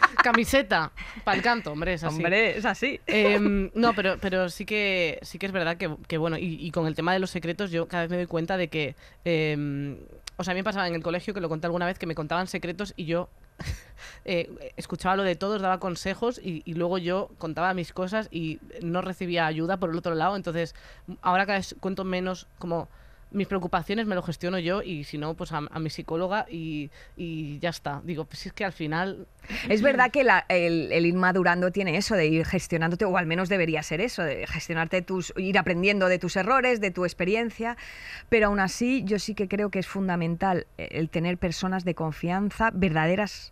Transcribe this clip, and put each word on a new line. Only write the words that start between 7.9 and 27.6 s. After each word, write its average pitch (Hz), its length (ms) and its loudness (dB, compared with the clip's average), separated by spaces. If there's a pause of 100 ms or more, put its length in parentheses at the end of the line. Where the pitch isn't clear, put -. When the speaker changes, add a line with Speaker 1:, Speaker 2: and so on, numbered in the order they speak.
Speaker 1:
vez 165 80 -4
me 180 60 0
doy 180 80 -2
cuenta 170 320 -2
de 180 100 0
que, 151 280 -2 (300)
em, 147 720 0 (400)
o 180 60 -2
sea, 175 80 -2
a 180 40 0
mí 185 40 -2
me 190 40 -2
pasaba 196 240 -2
en 170 80 -2
el 165 80 -4
colegio 175 300 -4
que 196 80 -6
lo 170 80 -2
conté 160 180 -4
alguna 175 180 0
vez, 180 140 -2
que 185 80 -6
me 160 80 -4
contaban 170 320 -2
secretos 175 500 -6
y 175 80 -8
yo, 165 240 -2 (300)
<laughs> - 640 -12
eh, 170 240 -2 (260)
escuchaba 185 400 -2
lo 196 80 2
de 180 120 2
todos, 196 260 -2
daba 185 180 2
consejos 190 640 -4
y, 165 220 -6
y 170 80 -8
luego 175 240 0
yo 180 400 -2
contaba 165 360 -2
mis 175 200 -6
cosas 190 380 -2
y 160 280 -4 (220)
no 170 200 -2
recibía 175 440 -2
ayuda 160 320 0
por 180 140 0
el 165 60 0
otro 170 180 -2
lado. 170 200 2
Entonces, 170 380 -4 (480)
ahora 185 240 4
cada 196 140 0
vez - 200 -8
cuento 190 240 -4
menos, 185 440 -2 (100)
como - 300 -4 (420)
mis 196 160 0
preocupaciones 196 640 -2
me 202 80 0
lo 180 80 0
gestiono 175 340 -4
yo 180 240 0
y 151 220 -6
si 151 140 -10
no, 151 160 -4
pues - 180 -8
a, 165 60 -4
a 147 220 -6
mi 160 100 -4
psicóloga 180 600 -2
y, 160 400 -8 (280)
y 156 420 -6
ya 170 120 -2